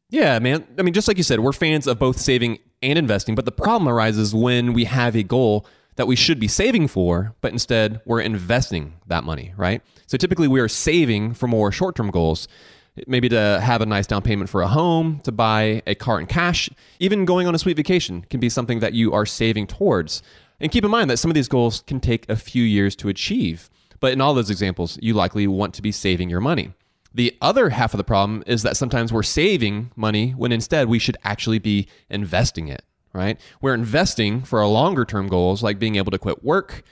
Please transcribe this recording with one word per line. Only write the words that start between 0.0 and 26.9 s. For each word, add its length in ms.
Yeah, 300
man. 260
I 40
mean, 100
just 160
like 80
you 60
said, 180
we're 120
fans 340
of 140
both 180
saving 400
and 160
investing, 380
but 80
the 80
problem 360
arises 460
when 380
we 120
have 320
a 60
goal 440
that 100
we 100
should 240
be 80
saving 400
for, 540
but 100
instead 540
we're 140
investing 760
that 180
money, 340
right? 240
So 100
typically 320
we 120
are 80
saving 640
for 120
more 240
short-term 400
goals, 380
maybe 220
to 340
have 200
a 40
nice 200
down 160
payment 260
for 140
a 60
home, 560
to 80
buy 540
a 80
car 240
in 80
cash, 440
even 280
going 200
on 80
a 40
sweet 180
vacation 460
can 180
be 80
something 320
that 140
you 180
are 140
saving 400
towards. 560
And 120
keep 120
in 60
mind 200
that 80
some 120
of 40
these 140
goals 380
can 140
take 280
a 80
few 260
years 340
to 140
achieve, 580
but 140
in 80
all 100
those 180
examples, 520
you 100
likely 340
want 280
to 80
be 100
saving 380
your 100
money. 320